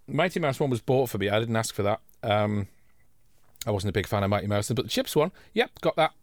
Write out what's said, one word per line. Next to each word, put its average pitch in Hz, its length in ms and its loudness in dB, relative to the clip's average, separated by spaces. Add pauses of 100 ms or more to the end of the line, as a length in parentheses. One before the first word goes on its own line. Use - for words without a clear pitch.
Mighty 165 320 0
Mouse 143 200 -2
one 147 120 0
was 117 100 -2
bought 131 280 2
for 110 100 -6
me. 98 100 2
I 104 100 2
didn't 117 180 -2
ask - 180 -2
for 104 80 -2
that. 101 160 2 (240)
Um, 104 440 0 (1000)
I 110 40 -2
wasn't 101 180 -2
a 92 40 -6
big 101 140 -2
fan 101 160 0
of 98 60 2
Mighty 101 180 0
Mouse, 101 240 0
but 120 140 -2
the 110 40 -10
Chips - 260 -4
one, 156 160 2 (220)
yep, 240 180 0 (100)
got - 160 0
that. 156 260 2